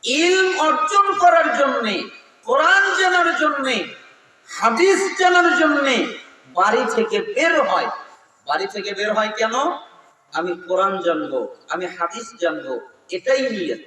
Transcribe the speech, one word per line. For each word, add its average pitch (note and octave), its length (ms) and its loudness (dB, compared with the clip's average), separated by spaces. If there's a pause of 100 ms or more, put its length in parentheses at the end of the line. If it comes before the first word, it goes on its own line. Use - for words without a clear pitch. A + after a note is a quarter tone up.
ইলম F4+ 580 2
অর্জন G4 580 2
করার E4 400 4
জন্যে, A#3 440 0 (420)
কোরআন F#4 560 2
জানার F4+ 380 2
জন্যে, C4+ 460 -2 (760)
হাদিস F4+ 580 2
জানার F4 400 4
জন্যে C#4 600 0 (280)
বাড়ি A3 380 0 (100)
থেকে G#3 260 0
বের D4+ 420 0
হয়। F3+ 240 0 (600)
বাড়ি D#3+ 200 -4
থেকে G3+ 280 -8
বের G#3 180 -2
হয় G#3+ 240 0
কেন? A3+ 180 -2 (800)
আমি E3+ 220 -4 (140)
কোরআন F#3+ 300 0
জানবো, D3+ 580 -4 (120)
আমি F3+ 180 -6
হাদিস F3+ 540 -8
জানবো, D3 400 -6 (300)
এটাই C4 320 0
নিয়ত F#3 440 -4